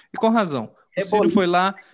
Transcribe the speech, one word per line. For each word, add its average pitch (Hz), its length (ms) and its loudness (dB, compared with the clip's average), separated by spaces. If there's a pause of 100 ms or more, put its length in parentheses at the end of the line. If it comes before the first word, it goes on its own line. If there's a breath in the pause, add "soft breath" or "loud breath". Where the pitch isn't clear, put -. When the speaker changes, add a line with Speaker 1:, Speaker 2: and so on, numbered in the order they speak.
(120)
Speaker 1:
E - 60 -16
com 226 100 0
razão. 175 360 0
O - 360 -12
Ciro 196 120 -6
Speaker 2:
Rebuliço. 208 220 2
Speaker 1:
foi 190 120 2
lá, 180 280 0 (200 loud breath)